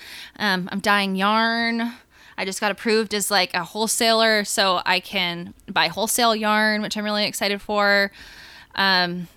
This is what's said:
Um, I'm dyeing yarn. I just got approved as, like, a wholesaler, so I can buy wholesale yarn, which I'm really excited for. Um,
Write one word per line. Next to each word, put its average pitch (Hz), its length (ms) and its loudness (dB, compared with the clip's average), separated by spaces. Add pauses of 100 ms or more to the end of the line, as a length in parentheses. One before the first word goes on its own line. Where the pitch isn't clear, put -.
(380)
Um, 190 340 -2
I'm 196 80 -6
dyeing 196 340 2
yarn. 226 800 0 (460)
I 190 60 -4
just 190 160 -6
got 208 120 0
approved 214 420 0
as, 196 160 -2
like, 185 240 2
a 180 80 0
wholesaler, 220 800 2
so 190 420 2
I 185 140 2
can 180 540 -6 (160)
buy 170 180 2
wholesale 220 460 0
yarn, 214 480 2
which 208 140 -6
I'm 214 80 -6
really 208 220 -2
excited 202 340 -2
for. 202 500 2 (640)
Um, 180 640 0